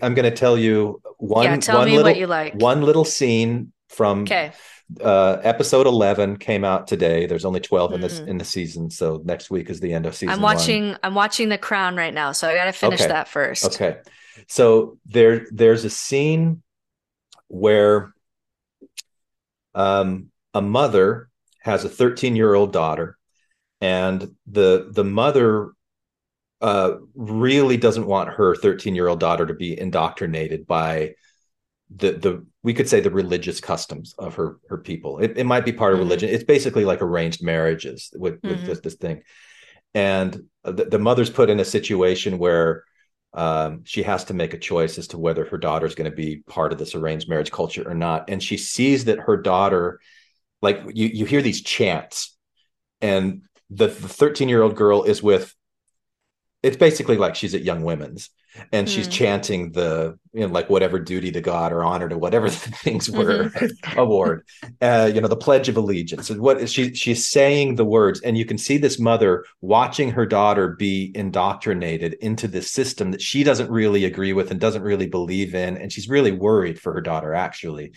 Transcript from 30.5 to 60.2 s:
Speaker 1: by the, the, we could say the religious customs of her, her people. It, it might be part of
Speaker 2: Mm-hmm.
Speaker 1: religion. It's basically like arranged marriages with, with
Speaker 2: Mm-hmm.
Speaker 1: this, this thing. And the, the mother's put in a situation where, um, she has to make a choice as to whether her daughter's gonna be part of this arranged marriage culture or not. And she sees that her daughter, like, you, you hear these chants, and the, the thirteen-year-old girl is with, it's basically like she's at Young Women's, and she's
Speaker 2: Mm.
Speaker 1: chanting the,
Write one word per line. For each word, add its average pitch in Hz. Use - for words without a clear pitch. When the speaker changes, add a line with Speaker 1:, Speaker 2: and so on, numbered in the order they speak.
Speaker 1:
by 80
the, 95
the, 85
we 117
could 110
say 107
the 98
religious 90
customs -
of -
her, -
her -
people. 80
It, 110
it 123
might 123
be 117
part 101
of 92
Speaker 2:
Mm-hmm. 90
Speaker 1:
religion. 90
It's 113
basically 127
like 95
arranged 85
marriages 80
with, 87
with 95
Speaker 2:
Mm-hmm. 87
Speaker 1:
this, 87
this -
thing. 82
And 95
the, 92
the 107
mother's 120
put 113
in 104
a 113
situation 92
where, 85
um, 80
she -
has 95
to 101
make 85
a 82
choice 82
as 85
to 87
whether 82
her 95
daughter's 80
gonna 78
be 78
part 80
of 78
this 76
arranged 80
marriage 80
culture 85
or 87
not. 82
And 92
she -
sees 127
that 110
her 107
daughter, 92
like, 101
you, 110
you 110
hear 139
these 113
chants, -
and 95
the, 101
the -
thirteen-year-old 123
girl 104
is 104
with, 98
it's 131
basically 151
like 90
she's 95
at 82
Young 85
Women's, 76
and 151
she's 180
Speaker 2:
Mm. -
Speaker 1:
chanting 98
the, 82